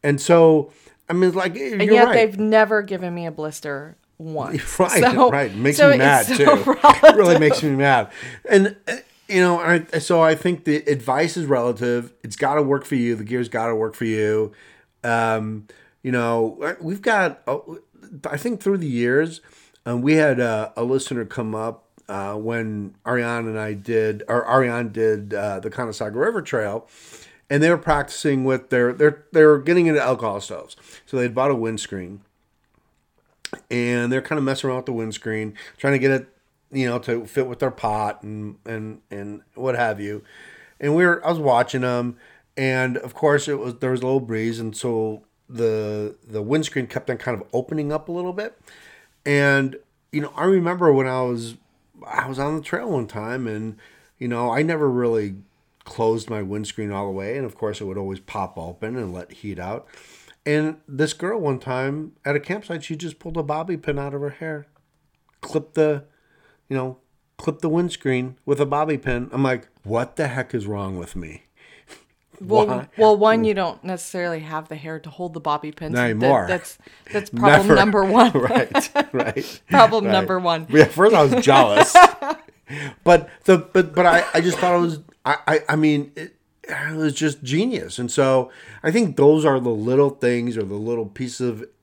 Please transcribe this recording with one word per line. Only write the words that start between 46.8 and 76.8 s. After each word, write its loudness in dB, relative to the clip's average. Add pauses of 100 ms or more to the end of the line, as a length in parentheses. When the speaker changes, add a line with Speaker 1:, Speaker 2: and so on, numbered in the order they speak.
Speaker 1:
kept -10
on -6
kind -6
of -16
opening -6
up -8
a -10
little -8
bit. -12 (680)
And, 2 (360)
you -4
know, -8
I -4
remember 2
when 2
I -2
was, -6 (500)
I -4
was -10
on -4
the -8
trail -8
one -4
time, -10
and, -10 (420)
you -8
know, -4
I 0
never 0
really -2 (500)
closed -2
my -8
windscreen -8
all -6
the -8
way, -8
and -8
of -12
course -8
it -10
would -8
always -8
pop -10
open -12
and -8
let -14
heat -14
out. -10 (600)
And -2 (120)
this -4
girl -6
one -4
time -6 (120)
at -2
a -2
campsite, -10
she -10
just -12
pulled -12
a -4
bobby -6
pin -6
out -8
of -8
her -8
hair, -14 (760)
clipped -8
the, 0 (640)
you -6
know, -8 (380)
clipped -8
the -2
windscreen -2 (100)
with 0
a 0
bobby -2
pin. -6
I'm -2
like, -2 (140)
"What -4
the -2
heck -8
is -6
wrong -8
with -14
me?" -14 (1000)
Speaker 2:
Well, 2
Speaker 1:
Why? -4
Speaker 2:
well, 6
one, 4
you 0
don't -4
necessarily -8
have -12
the -12
hair -12
to -18
hold -12
the -10
bobby -6
pins. -10
Speaker 1:
Not -2
Speaker 2:
That, -2
Speaker 1:
anymore. 2
Speaker 2:
that's, -6 (340)